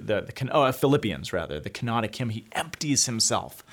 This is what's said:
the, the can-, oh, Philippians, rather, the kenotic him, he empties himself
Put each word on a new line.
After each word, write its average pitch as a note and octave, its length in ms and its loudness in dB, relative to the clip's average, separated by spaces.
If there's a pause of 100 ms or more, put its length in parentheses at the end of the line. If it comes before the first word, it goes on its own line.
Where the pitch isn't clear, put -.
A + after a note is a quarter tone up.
the, G#2 200 2
the - 100 -10
can-, - 200 -4
oh, C#3+ 200 6
Philippians, A2+ 600 2
rather, D2+ 280 -4
the G2 100 -8
kenotic A2+ 460 -2
him, A#2+ 140 -2
he A2 220 -6
empties D3+ 540 0
himself A2 560 -2 (100)